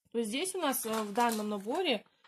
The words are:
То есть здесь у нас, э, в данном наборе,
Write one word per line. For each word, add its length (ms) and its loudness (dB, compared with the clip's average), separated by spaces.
То 60 -2
есть 120 0
здесь 240 -2
у 40 -4
нас, 280 0
э, 160 0
в 100 -6
данном 380 2
наборе, 540 0